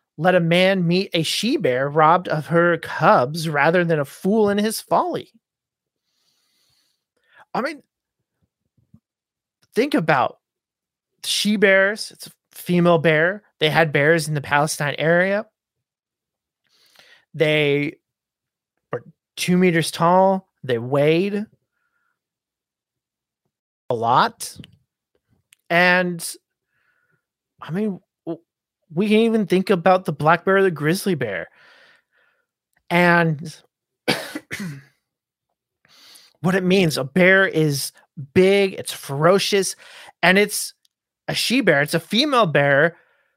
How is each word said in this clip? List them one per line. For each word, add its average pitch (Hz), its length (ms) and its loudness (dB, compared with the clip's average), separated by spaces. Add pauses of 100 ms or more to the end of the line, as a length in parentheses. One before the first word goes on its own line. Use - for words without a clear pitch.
(180)
"Let 180 180 0
a 180 40 4
man 180 480 0
meet 185 260 -2
a 165 100 -2
she-bear 143 680 -2
robbed 160 400 2
of 156 180 -4
her 170 300 2
cubs 160 720 0
rather 160 340 2
than 165 160 0
a 143 60 -2
fool 202 440 -2
in 202 80 -2
his 208 240 -4
folly." 311 500 -4 (2250)
I 202 80 -4
mean, 285 220 -8 (1900)
think 277 180 -2
about 156 460 0 (840)
she-bears. 196 880 0
It's - 160 -20
a - 40 -20 (200)
female 175 460 2
bear. 165 460 0 (160)
They 156 100 0
had 156 220 2
bears 156 360 2
in 151 60 -6
the 147 80 -4
Palestine 147 560 -2
area. 185 480 0 (1900)
They 151 640 0 (920)
were 123 120 -10 (320)
two 180 220 -2
meters 170 340 2
tall. 185 560 2 (160)
They 127 140 -4
weighed 160 680 -2 (2500)
a 127 40 -2
lot. 123 640 -2 (1120)
And, 180 580 2 (1300)
I - 100 -14
mean, 196 280 -4 (260)
w-, 165 180 -10 (500)
we 196 140 -2
can 214 120 4
even 220 280 0
think 185 220 0
about 185 360 2
the 165 80 -4
black 156 320 0
bear 190 120 2
or 196 60 4
the 190 80 2
grizzly 160 440 -2
bear. 101 320 -6 (1400)
And 170 640 0 (520)
<clears throat> - 60 -2 (2250)
what 180 140 0
it 190 80 -2
means, 180 340 2
a 135 60 -4
bear 185 440 4
is 151 440 -2 (420)
big, 190 400 2
it's - 200 -12
ferocious, 185 840 0 (480)
and 180 140 4
it's - 360 -2 (540)
a 113 80 -6
she-bear. 196 460 0
It's 151 120 -4
a 165 60 0
female 247 460 0
bear 143 520 0 (400)